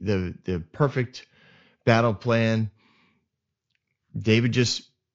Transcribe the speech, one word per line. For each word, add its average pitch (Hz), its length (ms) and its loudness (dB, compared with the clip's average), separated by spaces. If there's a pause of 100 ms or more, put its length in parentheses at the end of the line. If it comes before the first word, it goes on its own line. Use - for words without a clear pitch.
the, 92 320 -2 (120)
the 90 140 -2 (120)
perfect 131 560 -4 (580)
battle 117 300 2
plan. 113 560 0 (1500)
David 113 360 2
just, - 360 -2 (260)